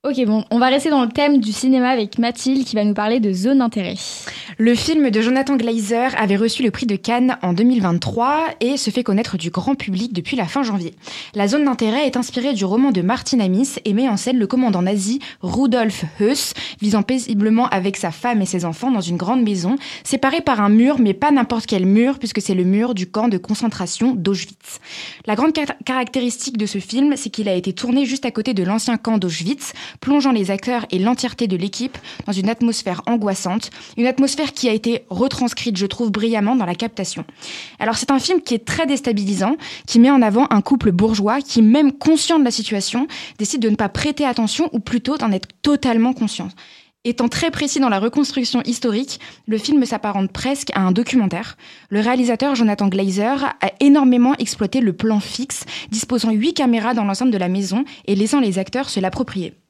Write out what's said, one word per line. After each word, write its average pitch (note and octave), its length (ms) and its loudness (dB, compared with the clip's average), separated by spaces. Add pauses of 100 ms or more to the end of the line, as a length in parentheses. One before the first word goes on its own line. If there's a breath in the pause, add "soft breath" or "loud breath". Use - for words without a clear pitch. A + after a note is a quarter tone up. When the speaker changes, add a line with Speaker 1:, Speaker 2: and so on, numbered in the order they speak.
Speaker 1:
Ok, B3+ 220 0
bon, G#3+ 240 0
on A#3 80 2
va B3+ 120 4
rester C#4 200 2
dans C#4 140 4
le A#3 60 0
thème C#4+ 300 4
du G#3+ 120 0
cinéma B3+ 380 2
avec A3+ 280 -2
Mathilde B3 480 0
qui - 100 -6
va G#3 80 2
nous G#3 120 2
parler G#3+ 240 0
de G#3 120 2
Zone A3 280 2
d'intérêt. G#3+ 340 -2 (640 loud breath)
Speaker 2:
Le A3+ 160 4
film C#4+ 380 2
de G#3+ 100 2
Jonathan C4 360 0
Glazer A#3 600 0
avait G3+ 200 2
reçu A3+ 260 0
le A3 80 2
prix - 160 -4
de G3+ 80 0
Cannes A#3+ 480 0
en F3+ 100 0
deux F#3+ 100 2
mille A#3+ 200 4
vingt-trois A3+ 640 0 (160)
et C4 160 0
se - 120 -2
fait A#3+ 140 -2
connaître G#3 340 -2
du E3+ 140 -6
grand G#3+ 240 -2
public G#3+ 360 -4
depuis F3 240 -6
la G#3+ 100 -2
fin C#4 180 -2
janvier. G3 320 -4 (400 loud breath)
La G3+ 120 0
Zone C#4+ 180 2
d'intérêt B3 420 0
est B3 100 -2
inspirée B3+ 380 -2
du G3 100 -2
roman A#3+ 240 2
de F#3+ 140 0
Martin A#3+ 380 0
Amis G3 340 0 (100)
et G#3 80 0
met B3 160 2
en G3+ 80 0
scène B3+ 220 0
le G3+ 80 0
commandant A#3 340 2
nazi G3+ 380 0 (220 loud breath)
Rudolf A3 600 0 (160)
Höss, A#3+ 360 0 (260 loud breath)
vivant G#3 220 2
paisiblement A3+ 640 2
avec F#3+ 280 -2
sa F3 140 -4
femme A3+ 320 -2
et F#3 60 0
ses F3+ 180 -2
enfants E3+ 240 -4
dans A3 120 2
une E3+ 160 -4
grande A#3 260 0
maison, G3+ 320 0 (280 loud breath)
séparée C4+ 380 0
par B3 200 0
un G3+ 80 4
mur, B3 280 6
mais G#3+ 160 4
pas C#4+ 160 0
n'importe A#3+ 380 2
quel F#3 180 0
mur, A#3+ 320 4
puisque G#3+ 240 -4
c'est F#3+ 140 -2
le F3+ 80 2
mur G#3+ 320 2
du F#3 100 -4
camp G#3+ 220 -2
de G3+ 100 0
concentration G#3+ 800 -2
d'Auschwitz. - 640 -6 (480 loud breath)
La G#3+ 80 0
grande D4+ 180 2
car-, D4 320 -4
caractéristique B3 720 -4
de G#3 80 0
ce G3+ 140 -4
film, C4+ 380 0
c'est A3+ 120 -8
qu'il G#3 180 -4
a F#3+ 60 0
été F3+ 180 -2
tourné B3 360 0
juste C4 180 -4
à A#3 60 -2
côté A3+ 240 -2
de F#3+ 80 0
l'ancien A3 340 0
camp A3+ 220 0
d'Auschwitz, F3 540 -4 (260 loud breath)
plongeant C#4 320 2
les G3+ 200 0
acteurs A3+ 400 -4
et F#3 80 0
l'entièreté A#3+ 480 0
de F#3 100 0
l'équipe G#3 400 -6 (280 loud breath)
dans G#3 60 -6
une F#3+ 160 0
atmosphère A3+ 600 -2
angoissante, G3+ 640 -2 (260 loud breath)
une A#3 80 2
atmosphère C4+ 480 0
qui B3+ 160 -2
a G#3+ 40 2
été A3+ 360 -2
retranscrite, A#3 640 -2
je F#3+ 100 -2
trouve, G#3+ 260 -2
brillamment G#3+ 440 2
dans A3 100 0
la F3 100 -4
captation. A3 500 -8 (520 loud breath)
Alors, A3 200 -2
c'est - 120 -6
un C4+ 100 4
film F4 220 0
qui - 120 -4
est A3+ 120 -2
très E4 200 -2
déstabilisant, G#3+ 720 0 (280 loud breath)
qui - 140 4
met B3 100 10
en C#4 120 6
avant G#3+ 280 4
un G3+ 120 4
couple A#3 320 2
bourgeois G#3+ 480 2
qui, A#3 200 2
même C4 300 8
conscient D#4 480 2
de C#4 60 4
la A#3+ 60 0
situation, A3 540 -2 (320 loud breath)
décide - 240 -2
de A3 80 2
ne G#3+ 60 4
pas G#3 140 -2
prêter D4 360 -2
attention B3 460 0
ou A#3 80 -2
plutôt B3 380 -2
d'en A3+ 160 0
être - 160 -4 (120)
totalement B3+ 520 2
conscient. G#3 340 -4 (560 loud breath)
Étant A#3 240 0
très E4 240 0
précis C#4+ 300 -2
dans B3+ 80 4
la G3 100 2
reconstruction A#3+ 640 0
historique, A#3+ 560 -2 (260 loud breath)
le G#3+ 120 0
film C#4 260 2
s'apparente G3+ 480 -2
presque - 420 -4
à G3 80 0
un F#3 120 2
documentaire. G#3+ 640 0 (320 loud breath)
Le G3+ 100 0
réalisateur B3 560 2
Jonathan G#3 320 2
Glazer G3 560 0
a - 280 -2 (100)
énormément C4+ 560 6
exploité G#3+ 420 -2
le G#3 140 2
plan G#3+ 260 0
fixe, - 460 -8 (260 loud breath)
disposant A3+ 400 -2
huit A#3 220 2
caméras A#3+ 400 2
dans A3+ 100 0
l'ensemble G3+ 280 0
de G#3 60 -2
la F3+ 120 -2
maison G3 340 -2 (220 loud breath)
et G3+ 100 2
laissant A3 240 2
les G3 180 0
acteurs B3+ 320 -4
se G3 120 -2
l'approprier. F#3 520 -4 (160)